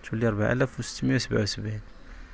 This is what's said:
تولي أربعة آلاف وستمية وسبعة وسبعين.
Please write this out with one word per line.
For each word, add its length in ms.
تولي 180
أربعة 240
آلاف 280
وستمية 360
وسبعة 260
وسبعين. 400